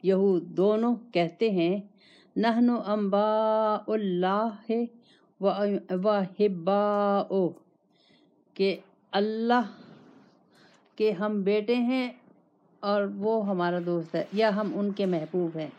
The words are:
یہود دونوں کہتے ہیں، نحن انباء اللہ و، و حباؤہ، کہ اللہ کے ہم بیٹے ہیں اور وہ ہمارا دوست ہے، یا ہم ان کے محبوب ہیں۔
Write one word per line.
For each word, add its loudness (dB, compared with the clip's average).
یہود 2
دونوں 0
کہتے 0
ہیں، 0
نحن 4
انباء 2
اللہ -2
و، 0
و 2
حباؤہ، 0
کہ 0
اللہ 0
کے 2
ہم -2
بیٹے 0
ہیں 0
اور 0
وہ 0
ہمارا 0
دوست -2
ہے، -2
یا 2
ہم -2
ان -2
کے -2
محبوب -2
ہیں۔ -6